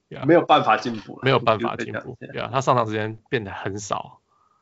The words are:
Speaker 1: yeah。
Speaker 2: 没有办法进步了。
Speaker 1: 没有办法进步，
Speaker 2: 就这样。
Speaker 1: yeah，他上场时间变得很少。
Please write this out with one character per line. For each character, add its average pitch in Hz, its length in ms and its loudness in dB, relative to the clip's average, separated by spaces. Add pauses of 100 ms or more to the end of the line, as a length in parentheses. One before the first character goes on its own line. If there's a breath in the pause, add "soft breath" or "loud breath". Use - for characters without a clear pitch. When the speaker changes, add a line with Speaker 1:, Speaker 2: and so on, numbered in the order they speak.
Speaker 1:
yeah。 143 160 -12
Speaker 2:
没 151 100 6
有 165 80 6
办 151 200 4
法 113 140 4
进 117 240 -4
步 - 140 -16
了。 - 100 -18
Speaker 1:
没 131 60 4
有 123 100 6
办 113 180 2
法 - 160 -4
进 117 180 -8
步， 120 280 -10
Speaker 2:
就 - 80 -16
这 131 100 -10
样。 117 100 -6
Speaker 1:
yeah， 110 40 -8
他 131 80 0
上 135 160 2
场 117 100 2
时 107 60 -6
间 107 260 -4 (100)
变 120 140 -2
得 98 80 -10
很 101 300 -8
少。 - 400 -8 (420)